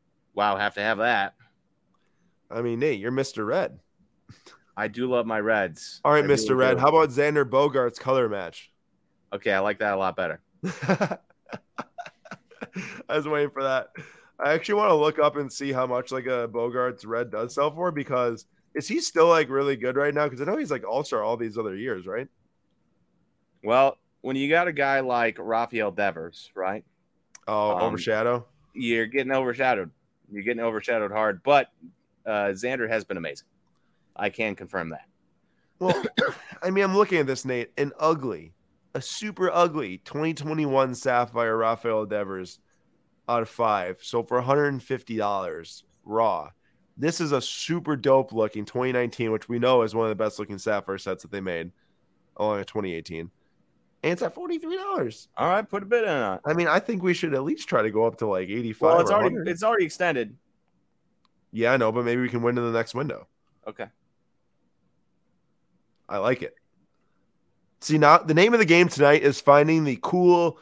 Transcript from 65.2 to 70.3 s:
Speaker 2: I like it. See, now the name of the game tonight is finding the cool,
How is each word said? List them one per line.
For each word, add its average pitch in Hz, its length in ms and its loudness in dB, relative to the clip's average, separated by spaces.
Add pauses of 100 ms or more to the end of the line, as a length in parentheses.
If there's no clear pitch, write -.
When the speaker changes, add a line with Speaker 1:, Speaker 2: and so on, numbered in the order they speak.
Speaker 2:
I 101 120 -6
like 120 240 0
it. - 120 -10 (1300)
See, 156 160 0
now 151 220 10
the 156 160 0
name 196 180 6
of 233 80 6
the 202 60 4
game 170 220 6
tonight 143 340 6
is 139 180 2
finding 151 440 6
the 135 180 -2
cool, 175 600 4